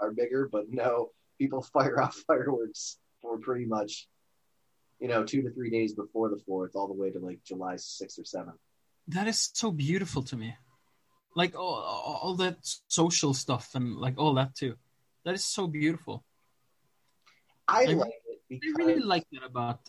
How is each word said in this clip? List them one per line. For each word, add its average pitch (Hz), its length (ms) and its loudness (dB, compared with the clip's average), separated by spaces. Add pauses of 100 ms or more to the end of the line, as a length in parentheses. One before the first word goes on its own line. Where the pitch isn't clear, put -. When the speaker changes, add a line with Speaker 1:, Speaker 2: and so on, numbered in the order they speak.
Speaker 1:
are 107 120 0
bigger, 123 400 2
but 107 180 0
no, 120 400 2 (280)
people 135 240 0
<laughs> - 100 -12
fire 131 300 4
off 135 140 0 (100)
fireworks 127 720 0 (240)
for 117 160 -4
pretty 123 260 -2
much, 107 440 -4 (920)
you 127 80 -2
know, 113 160 4
two 135 160 0
to 120 120 -2
three 120 180 -6
days 113 240 2
before 110 340 -2
the 101 180 -2
fourth, 92 280 -4
all 98 120 -2
the 98 60 -8
way 95 180 -2
to, 95 80 -8
like, 90 240 -10
July 92 340 -8
sixth - 420 -12
or 87 80 -14
seventh. 87 320 -10 (500)
Speaker 2:
That 190 180 -2
is - 280 0
so 226 160 0
beautiful 156 540 0
to 131 120 -8
me. 113 180 -8 (800)
Like, 175 200 2
all, 175 200 -4
all, 107 480 -4
all 185 140 -2
that 185 220 2 (300)
social 165 440 4
stuff - 420 -2
and, 123 220 -2
like, 127 220 -2
all 147 160 6
that 135 200 2
too. 123 200 -4 (500)
That 180 100 0
is 196 120 -4
so 190 200 -2
beautiful. 151 580 -2 (1400)
Speaker 1:
I 226 180 6
Speaker 2:
I - 80 4
Speaker 1:
like 120 180 2 (160)
Speaker 2:
re-, - 300 -12
Speaker 1:
it - 40 -12
Speaker 2:
I 302 140 -2
really 330 180 6
Speaker 1:
because 262 140 2
Speaker 2:
like 170 240 4
that 131 120 -12
about 123 440 -2